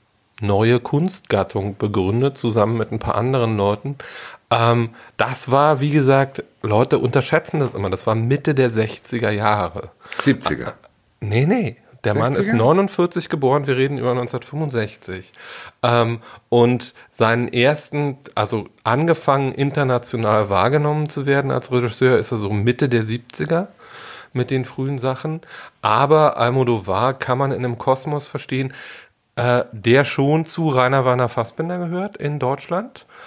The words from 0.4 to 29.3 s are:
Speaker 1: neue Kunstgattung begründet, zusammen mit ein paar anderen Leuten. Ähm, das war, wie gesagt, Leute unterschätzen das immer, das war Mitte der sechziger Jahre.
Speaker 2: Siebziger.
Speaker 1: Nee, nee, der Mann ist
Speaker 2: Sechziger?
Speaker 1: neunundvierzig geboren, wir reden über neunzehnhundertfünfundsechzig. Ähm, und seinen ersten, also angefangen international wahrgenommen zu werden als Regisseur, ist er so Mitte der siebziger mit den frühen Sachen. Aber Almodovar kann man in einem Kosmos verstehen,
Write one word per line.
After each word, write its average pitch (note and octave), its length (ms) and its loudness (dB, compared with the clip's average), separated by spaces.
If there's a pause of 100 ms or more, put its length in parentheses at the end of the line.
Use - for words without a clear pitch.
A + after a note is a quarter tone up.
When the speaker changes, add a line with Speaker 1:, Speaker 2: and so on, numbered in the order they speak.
Speaker 1:
neue G#2+ 400 2
Kunstgattung G#2 960 -2
begründet, G#2+ 640 0
zusammen A2+ 380 2
mit A2+ 140 -4
ein A2+ 80 -4
paar - 180 -2
anderen A#2 400 0
Leuten. G#2 400 -2 (540)
Ähm, A#2 400 2 (260)
das A#2+ 340 -4
war, C#3+ 300 4
wie C#3+ 100 0
gesagt, C3+ 520 2 (200)
Leute A2+ 360 2
unterschätzen D3+ 640 0
das C3 140 -2
immer, G2 160 -4
das F#2 160 -6
war A2 80 2
Mitte C#3 400 0
der C3 160 2
sechziger A2 600 -2
Jahre. G#2 600 -2 (320)
Speaker 2:
Siebziger. - 520 -2 (460)
Speaker 1:
Nee, G#2+ 240 0
nee, F3+ 320 0 (280)
der G#2 100 0
Mann A#2+ 180 0
ist - 120 0
Speaker 2:
Sechziger? B2 140 2
Speaker 1:
neunundvierzig F3 720 2
geboren, C#3 380 0
wir C3+ 100 0
reden C3+ 220 0
über B2 160 0
neunzehnhundertfünfundsechzig. B2 1200 -6 (500)
Ähm, A#2+ 380 2 (280)
und A#2+ 460 2 (160)
seinen A#2 420 0
ersten, C#3+ 640 0 (200)
also G#2+ 320 -2 (160)
angefangen C#3 680 2
international B2 960 0
wahrgenommen D3 600 0
zu C#3+ 180 -6
werden C#3 240 0
als B2 220 -4
Regisseur, B2 460 2
ist - 120 -4
er A2+ 80 -2
so G#2 100 -4
Mitte A2+ 400 2
der A#2+ 140 2
siebziger D3+ 640 -4 (640)
mit B2 180 -4
den C3 140 0
frühen C3+ 340 -6
Sachen. C3 420 -4 (420)
Aber C#3 560 4
Almodovar A#2+ 760 2
kann B2+ 260 -2
man C#3 120 0
in A#2+ 140 -4
einem A#2+ 120 -4
Kosmos C#3 520 -2
verstehen, C3 440 -6 (640)